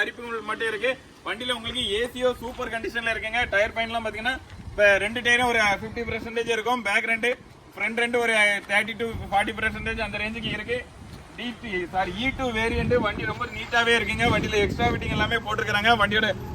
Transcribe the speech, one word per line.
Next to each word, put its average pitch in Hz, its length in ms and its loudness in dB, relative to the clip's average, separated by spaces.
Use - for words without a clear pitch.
அரிப்புகள் 226 480 -6
மட்டும் 214 220 -2
இருக்கு. 214 200 -2
வண்டியில 240 320 -2
உங்களுக்கு 240 260 -6
ஏசியோ 247 300 0
சூப்பர் 233 320 -6
கண்டிஷன்ல 226 400 -2
இருக்குங்க. 220 280 -2
டயர் 214 220 2
பாயிண்ட்லாம் 226 300 -4
பாத்தீங்கன்னா, 220 300 -2
இப்ப 202 200 6
ரெண்டு 233 160 -2
டயரும் 240 300 4
ஒரு 233 100 4
ஃபிஃப்டி 220 300 -6
பர்சன்டேஜ் 226 460 -4
இருக்கும். 226 320 0
பேக் 220 260 2
ரெண்டு, 226 180 0
ஃப்ரண்ட் 220 280 -2
ரெண்டு 240 160 2
ஒரு 233 160 4
தேர்ட்டி 214 300 0
to 233 80 -2
ஃபார்ட்டி 208 260 2
பர்சன்டேஜ் 220 500 -2
அந்த 208 160 -6
ரேஞ்சுக்கு 220 340 -4
இருக்கு. 226 200 -4
டி 220 100 -8
டி, 233 100 -8
சாரி, 185 200 0
இ 262 120 2
டூ 262 140 -2
வேரியன்ட். 233 440 2
வண்டி - 240 -2
ரொம்ப 240 160 -4
நீட்டாவே 233 400 4
இருக்குங்க. 220 380 2
வண்டியில 208 300 2
எக்ஸ்ட்ரா 240 240 2
ஃபிட்டிங் 226 280 -2
எல்லாமே 214 300 2
போட்டுருக்காங்க. 214 460 4
வண்டியோட 208 260 2